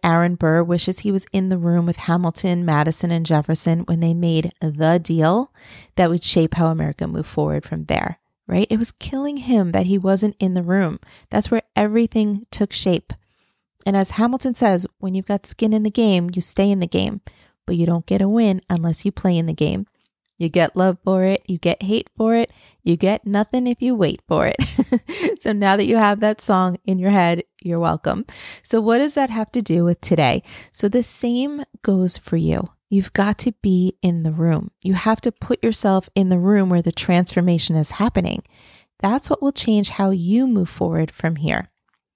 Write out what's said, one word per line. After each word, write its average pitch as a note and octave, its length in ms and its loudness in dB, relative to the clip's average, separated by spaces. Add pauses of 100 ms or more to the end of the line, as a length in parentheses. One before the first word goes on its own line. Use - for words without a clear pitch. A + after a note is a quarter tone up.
Aaron E3+ 300 2
Burr E3 280 2
wishes F3 360 -2
he G#3 120 -4
was F#3+ 220 -2
in F#3+ 160 0
the F#3 80 0
room E3+ 300 0
with F3 100 -2
Hamilton, F3 720 -2
Madison, D#3 440 0
and E3 140 0
Jefferson E3 600 0
when E3+ 140 0
they E3 120 2
made E3 480 0
the D#3+ 420 2
deal E3 480 2 (460)
that F3 140 4
would E3+ 120 0
shape E3 320 2
how E3+ 120 2
America D#3+ 400 -2
moved D#3+ 220 -6
forward - 360 -2
from - 220 -8
there, - 320 -4 (280)
right? F#3 220 0
It A3 100 0
was A3+ 140 -2
killing C#4+ 460 -6
him A#3 340 2
that F#3 140 2
he G3 100 2
wasn't G3 420 0
in F#3+ 140 0
the F3+ 100 0
room. F3 380 0 (300)
That's - 200 0
where A3+ 120 0 (120)
everything G#3+ 760 0
took - 200 -2
shape. - 440 -2 (720)
And G3 100 2
as G3 140 0
Hamilton B3 440 -2
says, F#3+ 320 2 (120)
"When F#3 160 -6
you've F#3+ 100 -4
got G3+ 220 -4
skin A3 260 -2
in G#3+ 120 2
the G#3+ 60 -2
game, G3 440 2
you F3+ 80 -2
stay G3 280 0
in G3 100 0
the F3 60 0
game, G3 360 -2 (420)
but F3+ 120 -4
you E3+ 100 2
don't E3+ 180 0
get G3 160 0
a G3 80 2
win G#3 400 2
unless E3 380 -2
you G3+ 40 0
play F3+ 280 0
in E3 80 0
the D#3+ 80 -4
game." F3+ 320 -2 (500)
You E3 120 -4
get D#3+ 260 2
love F3+ 300 2
for F#3+ 180 2
it. F#3+ 240 0
You F3+ 120 -4
get - 260 -2
hate G#3 320 -2
for A3+ 180 2
it. A#3 160 0 (320)
You E3+ 140 2
get F#3+ 280 0
nothing G#3+ 440 0
if A#3+ 120 -2
you B3 140 0
wait F#3+ 320 0
for - 220 2
it. - 120 -4
<laughs> E4 800 -2
So A3 120 -2
now G3+ 240 2
that G3+ 80 0
you A3+ 120 2
have G#3 240 2
that G#3+ 200 0
song F#3 460 2
in F#3+ 120 0
your F#3 120 0
head, F3 340 2 (180)
you're E3+ 160 -2
welcome. E3 460 -2 (380)
So - 180 0
what A3+ 180 2
does D4 160 0
that C4+ 140 0
have A3 240 -6
to B3 100 -2
do E3+ 220 0
with F3 160 0
today? D3+ 420 2 (300)
So - 160 0
the A#3+ 140 2
same C4 600 -4 (180)
goes F#3 340 0
for - 200 -4
you. D#3+ 340 -2 (180)
You've G3 240 0
got G#3 260 0
to A#3+ 140 -2 (100)
be F#3 380 2
in E3+ 220 0
the D#3+ 100 -2
room. E3 380 0 (100)
You F#3+ 140 -2
have A3 260 0
to A#3 120 -2
put - 300 -4
yourself G3 520 0
in F#3+ 160 2
the F3+ 80 4
room F#3+ 320 2
where F3 120 4
the E3 100 0
transformation F3 840 0
is D#3 160 0
happening. G3 500 -2 (580)
That's A3 280 0
what - 140 -2
will C#4 100 0
change G#3 380 0
how G3 200 0
you G3 360 0
move G3+ 240 0
forward D#3+ 400 -2
from E3 260 -4
here. D3+ 340 -4 (460)